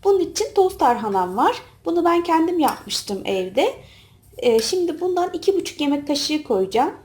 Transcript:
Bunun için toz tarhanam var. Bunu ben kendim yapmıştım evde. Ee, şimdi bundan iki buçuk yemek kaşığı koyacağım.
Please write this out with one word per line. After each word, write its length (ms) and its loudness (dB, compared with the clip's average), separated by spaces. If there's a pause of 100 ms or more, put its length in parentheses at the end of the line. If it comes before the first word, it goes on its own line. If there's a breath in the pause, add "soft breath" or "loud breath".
Bunun 160 4
için 340 -4
toz 240 2
tarhanam 580 0
var. 260 0 (220 loud breath)
Bunu 200 0
ben 180 4
kendim 360 2
yapmıştım 680 -2
evde. 500 0 (640 loud breath)
Ee, 220 4
şimdi 400 -2
bundan 320 0
iki 220 0
buçuk 260 -4
yemek 260 0
kaşığı 380 -2
koyacağım. 500 0 (100)